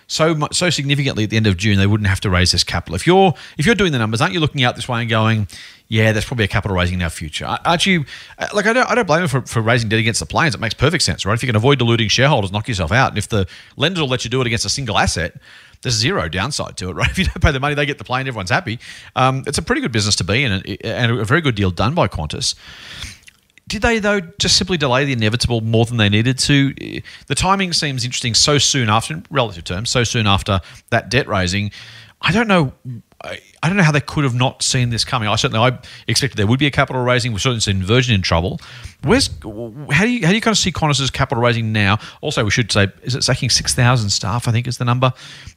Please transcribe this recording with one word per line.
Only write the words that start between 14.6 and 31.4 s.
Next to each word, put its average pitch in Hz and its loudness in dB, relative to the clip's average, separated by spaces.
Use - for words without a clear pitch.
a 98 -2
single 113 -2
asset, - -2
there's 127 -2
zero 113 -2
downside 95 -6
to 92 -8
it, - -8
<laughs> 76 -12
right? - 0
If - -4
you 185 0
don't - -4
pay 160 6
the 131 -4
money, 147 -2
they 143 0
get 139 -4
the - -16
plane, 131 -4
everyone's 107 -6
happy. 123 -2
Um, 131 2
it's 139 -2
a 175 -2
pretty 269 -2
good 170 -4
business 104 0
to - -2
be 104 0
in, 110 0
and, 95 -6
and 113 -2
a 110 -2
very 139 2
good 131 0
deal 98 2
done 98 0
by 143 2
Qantas. - -6
Did 208 -6
they, 233 2
though, 202 2
just - 2
simply 185 0
delay 139 2
the 139 0
inevitable 117 0
more 113 4
than 120 -4
they 107 4
needed 113 2
to? 139 4
The 143 -6
timing 190 0
seems 135 -2
interesting 127 -4
so 147 4
soon 127 2
after, 113 0
in 170 -10
relative 110 -4
terms, 110 -6
so 123 2
soon 110 0
after 98 2
that 113 0
debt 120 2
raising. 101 -2